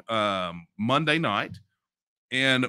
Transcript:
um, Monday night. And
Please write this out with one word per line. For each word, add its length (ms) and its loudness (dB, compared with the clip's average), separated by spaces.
um, 580 -2
Monday 400 2
night. 400 -2
And 360 2